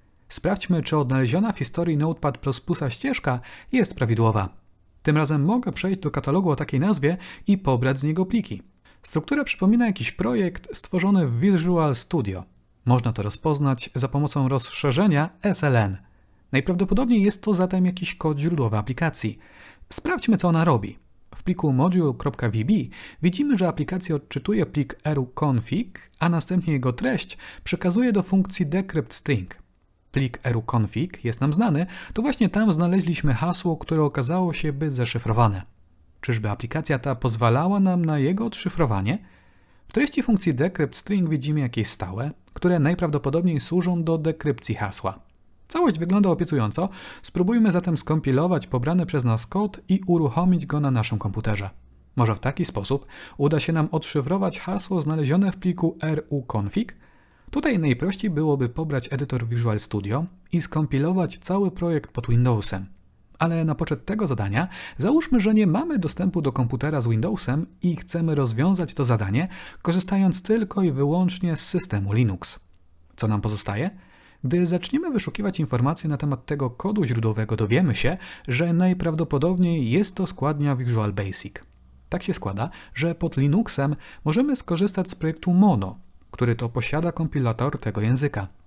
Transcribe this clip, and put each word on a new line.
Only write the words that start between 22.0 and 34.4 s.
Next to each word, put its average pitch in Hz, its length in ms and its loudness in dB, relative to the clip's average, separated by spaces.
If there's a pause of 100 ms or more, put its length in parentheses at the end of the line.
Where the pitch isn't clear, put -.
kropka 127 320 -2
V 107 140 -2
B 160 80 2 (500)
widzimy, 190 360 2
że 180 100 2
aplikacja 180 460 -4
odczytuje 165 520 -2
plik - 380 -4
eru 143 360 -2
config, 139 800 -2
a 165 100 2
następnie 170 440 0
jego 127 200 0
treść - 460 -4 (260)
przekazuje 196 480 2
do 196 100 2
funkcji 185 440 0
decrypt 165 480 -2
string. 107 440 -2 (540)
Plik 131 300 -2
eru 117 200 0 (100)
config 117 520 -2
jest 113 160 -4
nam 147 120 0
znany, 180 340 2 (260)
to 220 100 -2
właśnie 247 260 2
tam 214 240 2
znaleźliśmy 170 640 2
hasło, 170 420 -2
które 156 260 0
okazało 156 500 0